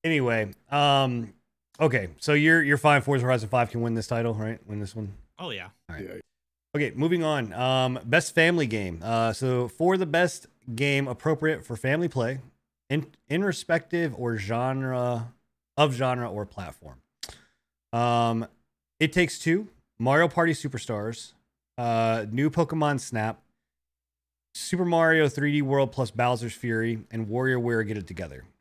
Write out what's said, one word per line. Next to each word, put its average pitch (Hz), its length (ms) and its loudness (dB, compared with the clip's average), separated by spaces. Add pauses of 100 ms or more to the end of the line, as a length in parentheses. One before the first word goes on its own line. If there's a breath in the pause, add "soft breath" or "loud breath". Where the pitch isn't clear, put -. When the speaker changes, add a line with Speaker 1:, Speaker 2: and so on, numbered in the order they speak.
Speaker 1:
Anyway, 120 500 0 (160)
um, 135 640 2 (480)
okay, 113 280 2 (100)
so 151 140 0
you're, 160 280 6
you're 143 160 2
fine. 147 240 6
Forza 135 240 0
Horizon 113 240 0
five 120 220 2
can 117 100 -4
win 117 140 -2
this 110 100 -2
title, 117 300 -2
right? 110 320 -6
Win 104 120 -8
this 101 160 -10
one? 104 160 -8 (280)
Speaker 2:
Oh, 180 100 -12
yeah. 95 200 -10 (200)
Speaker 1:
All 165 60 -12
right. - 120 -10
Speaker 3:
Yeah. - 80 -14 (600)
Speaker 1:
Okay, 147 200 0
moving 165 280 0
on. 139 300 -2
Um, 127 520 0
best 156 300 0
family 165 320 4
game. 95 340 -4
Uh, 113 320 0
so 123 360 0
for 180 280 2
the 185 80 0
best 165 400 0 (300)
game 139 320 0
appropriate 151 580 -2
for 120 100 -8
family 151 340 0
play, 131 320 -2 (460)
in, 151 200 -2 (220)
in 170 140 0
respective 165 720 -2
or 117 220 -4
genre, 123 960 -2 (420)
of 143 200 2
genre 123 340 -2
or 101 160 -6
platform. 76 520 -16 (960 loud breath)
Um, 117 540 2 (540)
It 156 120 2
Takes - 280 0
Two, 190 300 0 (280)
Mario 143 300 4
Party 165 260 2
Superstars, 117 800 -8 (460)
uh, 113 500 0
new 139 220 0
Pokemon 151 480 0
Snap, 110 420 -4 (1120)
Super 180 320 -2
Mario 160 420 4
three 143 260 0
D 147 100 2
World 135 280 2
plus 127 200 -2
Bowser's 120 420 0
Fury, 113 460 -2 (100)
and 113 180 -6
WarioWare 120 600 0
Get 104 100 -4
It 92 80 -8
Together. 80 380 -12 (180)